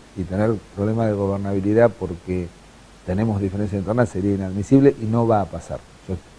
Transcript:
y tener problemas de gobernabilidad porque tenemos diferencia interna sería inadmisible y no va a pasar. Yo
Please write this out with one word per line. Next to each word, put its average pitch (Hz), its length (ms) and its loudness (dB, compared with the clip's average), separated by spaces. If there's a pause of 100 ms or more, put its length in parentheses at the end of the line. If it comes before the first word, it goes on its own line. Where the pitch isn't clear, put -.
(160)
y 95 80 -4
tener 101 300 0 (200)
problemas 110 340 0
de 104 60 0
gobernabilidad 98 840 2
porque 87 480 -6 (580)
tenemos 101 360 0
diferencia 101 360 -2
interna 107 280 0
sería 98 300 0
inadmisible 104 640 4
y 113 40 -4
no 113 220 2
va 107 140 4
a 90 40 -2
pasar. 78 360 -10 (260)
Yo 92 80 -4 (240)